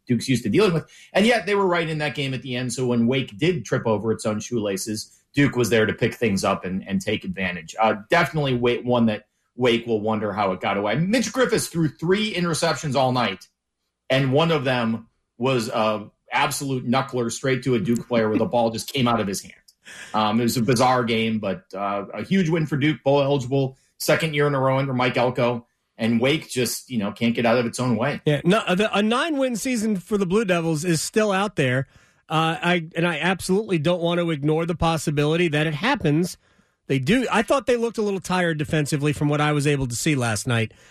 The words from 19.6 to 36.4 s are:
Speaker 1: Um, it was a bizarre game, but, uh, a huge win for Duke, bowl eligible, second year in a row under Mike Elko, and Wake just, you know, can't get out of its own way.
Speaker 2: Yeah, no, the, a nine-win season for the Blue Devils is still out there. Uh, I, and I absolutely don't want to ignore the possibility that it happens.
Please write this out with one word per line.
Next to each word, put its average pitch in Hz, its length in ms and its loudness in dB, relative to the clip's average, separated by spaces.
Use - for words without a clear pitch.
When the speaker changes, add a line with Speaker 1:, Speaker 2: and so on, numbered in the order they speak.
Speaker 1:
Um, 107 260 2
it 120 40 2
was 117 120 0
a 120 60 0
bizarre 123 420 4
game, 113 340 0
but, 95 260 -6
uh, 98 400 -4
a 107 80 -8
huge 190 260 2
win 160 180 0
for 156 100 -4
Duke, 147 260 0
bowl 139 180 4
eligible, 135 560 0
second 160 360 0
year 147 120 2
in 143 80 0
a 135 60 0
row 131 180 2
under 135 160 -2
Mike 123 220 0
Elko, 120 500 0
and 113 240 0
Wake 151 280 0
just, - 420 -4
you 120 80 -4
know, 101 120 -2
can't 117 240 0
get 120 100 0
out 117 140 4
of 117 80 0
its 113 140 -6
own 123 160 0
way. 131 300 -2
Speaker 2:
Yeah, 143 180 2
no, 208 180 4
the, 208 200 0
a 208 60 4
nine-win 262 540 0
season 220 400 -2
for 202 200 -4
the 196 100 0
Blue 208 180 2
Devils 165 400 0
is 170 180 0
still 214 300 0
out 196 240 -2
there. 131 320 0
Uh, 160 340 0
I, 175 320 0
and 165 120 0
I 165 120 -2
absolutely 185 600 0
don't 170 220 0
want 175 180 0
to 170 100 0
ignore 156 360 0
the 170 100 -2
possibility 165 720 0
that 151 180 0
it 156 80 -2
happens. 175 640 0